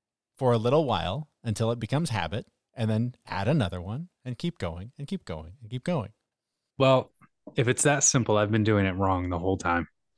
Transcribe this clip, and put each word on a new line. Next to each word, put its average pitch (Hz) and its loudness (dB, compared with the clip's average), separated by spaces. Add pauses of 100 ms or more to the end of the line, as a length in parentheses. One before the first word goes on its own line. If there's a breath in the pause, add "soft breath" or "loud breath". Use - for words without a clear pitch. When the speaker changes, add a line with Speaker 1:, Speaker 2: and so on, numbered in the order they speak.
(380)
Speaker 1:
for 127 4
a 117 4
little 131 2
while 104 -2 (160)
until 113 -2
it 120 -2
becomes 147 -2
habit, 92 -4 (260)
and 113 -2
then 117 -2 (120)
add 98 -2
another 98 0
one 117 -8 (160)
and 123 -8
keep 170 -6
going 90 -10
and 143 -12
keep 196 -8
going 82 -12
and 110 -18
keep 127 -10
going. 165 -4 (680)
Speaker 2:
Well, 131 4 (460)
if 123 2
it's 123 0
that 147 2
simple, 110 4
I've 104 2
been 107 2
doing 104 4
it 92 0
wrong 92 0
the 87 -2
whole 92 -2
time. 85 -2 (280)